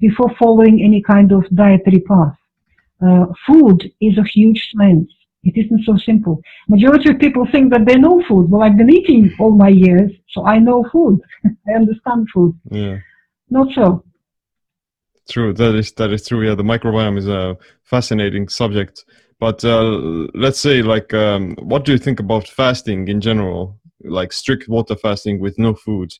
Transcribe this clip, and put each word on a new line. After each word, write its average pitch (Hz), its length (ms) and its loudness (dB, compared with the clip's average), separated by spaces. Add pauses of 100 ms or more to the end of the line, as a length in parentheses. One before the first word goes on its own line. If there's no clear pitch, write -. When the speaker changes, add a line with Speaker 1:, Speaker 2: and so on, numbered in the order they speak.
Speaker 1:
before 233 380 0
following 226 440 4
any 208 200 2
kind 202 300 4
of 190 120 2 (100)
dietary 190 460 4
path. 175 360 0 (640)
Uh, 180 260 2 (200)
food 269 320 6 (220)
is 208 180 0
a 202 60 0
huge 220 520 0
science. 190 340 0 (340)
It 175 120 -2
isn't 220 280 -2
so 214 140 0
simple. 180 420 -2 (280)
Majority 269 420 2
of - 100 0
people 262 320 0
think 269 200 2
that 220 140 2
they 254 100 4
know 339 320 4
food. 180 220 2
"Well, 208 120 2
I've 208 140 4
been 233 140 4
eating 302 480 4
all 214 160 2
my 196 140 6
years, 185 420 4 (200)
so - 140 -10
I 220 140 2
know 240 340 2
food. 302 280 2 (240)
<laughs> - 240 -4
I 208 60 -4
understand 226 600 -2
food." 175 180 2 (180)
Speaker 2:
Yeah. 101 280 -8 (500)
Speaker 1:
Not 262 240 0
so. 185 300 -2 (1300)
Speaker 2:
True. 113 260 -4
That 113 200 0
is, 107 180 -4
that 107 200 -4
is 107 140 -8
true. 113 200 -4
Yeah, 107 80 -2
the 98 80 -6
microbiome 110 560 -4
is 98 80 -8
a 92 300 -6 (260)
fascinating 104 680 -6
subject. 104 560 -8 (360)
But, 113 240 -6
uh, 101 680 -4
let's 131 260 -4
say, 135 220 -2
like, 110 320 -4
um, 101 480 -4
what 135 220 -4
do 143 80 -4
you 123 60 0
think 127 220 -6
about 104 260 -6
fasting 110 600 -6
in 101 120 -4
general? 98 560 -6 (280)
Like 90 280 -8
strict - 360 -8
water 113 260 -6
fasting 101 460 -8
with 101 180 -8
no 113 160 -2
food. 98 460 -10